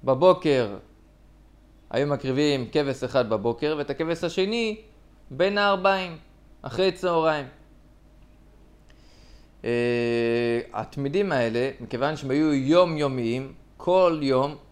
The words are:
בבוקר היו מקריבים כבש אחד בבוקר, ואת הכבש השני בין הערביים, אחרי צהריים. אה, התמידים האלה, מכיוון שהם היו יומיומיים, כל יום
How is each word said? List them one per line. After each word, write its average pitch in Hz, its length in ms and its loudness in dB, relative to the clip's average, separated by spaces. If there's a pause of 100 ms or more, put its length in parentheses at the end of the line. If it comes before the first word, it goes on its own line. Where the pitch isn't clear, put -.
בבוקר 135 720 4 (1120)
היו 135 160 0
מקריבים 135 680 0
כבש 139 320 0
אחד 123 260 0
בבוקר, 117 480 -2
ואת 143 120 -6
הכבש 165 340 -4
השני 214 560 -2 (500)
בין 185 280 0
הערביים, 190 580 2 (460)
אחרי 175 300 0
צהריים. 160 540 0 (2250)
אה, 117 60 -2 (1000)
התמידים 160 600 -4
האלה, 120 380 0 (100)
מכיוון 131 360 -4
שהם 135 140 -8
היו 151 240 2
יומיומיים, 135 1000 0 (240)
כל 175 460 4
יום 135 340 0 (160)